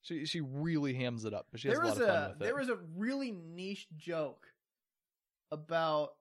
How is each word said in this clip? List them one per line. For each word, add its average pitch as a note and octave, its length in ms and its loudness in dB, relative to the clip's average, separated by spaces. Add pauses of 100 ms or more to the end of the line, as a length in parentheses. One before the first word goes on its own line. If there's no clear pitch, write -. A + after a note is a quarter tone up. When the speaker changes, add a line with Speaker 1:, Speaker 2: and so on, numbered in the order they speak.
Speaker 1:
she, D#3 260 -4
she E3 140 -2
really C#3+ 540 0
hams B2 300 -2
it G#2+ 100 -2
up, - 180 -4
but A2+ 80 -10
she B2+ 80 0
has A3+ 80 6
Speaker 2:
There D#4+ 80 4
Speaker 1:
a - 40 4
lot D4 100 2
Speaker 2:
was - 20 2
Speaker 1:
of A3+ 120 6
fun F3 120 6
Speaker 2:
a, C#3 60 -4
Speaker 1:
with C#3+ 60 -12
it. D#3+ 100 -4
Speaker 2:
there B3 100 2
was C4+ 120 0
a A3+ 100 0 (180)
really B3+ 340 0
niche F3+ 560 -8 (100)
joke D3+ 520 -4 (1040)
about D#3 680 2